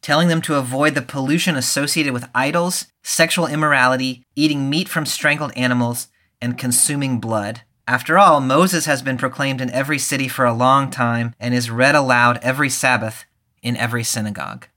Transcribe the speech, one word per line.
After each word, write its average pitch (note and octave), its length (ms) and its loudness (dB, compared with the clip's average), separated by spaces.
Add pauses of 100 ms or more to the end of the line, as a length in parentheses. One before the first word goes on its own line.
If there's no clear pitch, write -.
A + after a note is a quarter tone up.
telling D#3 260 2
them E3 140 2
to D3+ 140 -2
avoid C3+ 380 0
the C#3+ 80 -2
pollution C#3+ 540 -2
associated C#3+ 560 -2
with A#2+ 220 -6
idols, E3+ 520 -2 (160)
sexual E3 440 0
immorality, C3 800 2 (100)
eating C#3+ 340 0
meat E3 200 -2
from D#3 180 -4
strangled D3 500 -2
animals, B2 520 0 (340)
and A#2+ 160 -4
consuming C3 640 0
blood. A2 400 -4 (280)
After C3 300 2
all, E3+ 220 8
Moses D#3 460 2
has C#3 160 -2
been C3 160 -2
proclaimed C3+ 420 -4
in B2 100 -4
every C#3 280 -2
city C3+ 300 -4
for B2+ 160 0
a A#2+ 100 4
long C3 360 2
time A#2 500 -2
and A#2+ 120 -2
is A#2+ 180 -2
read C3 240 4
aloud B2 480 4
every C3 280 0
Sabbath A#2+ 540 -2 (380)
in A#2+ 140 -4
every A#2 280 -4
synagogue. G#2 640 -6 (100)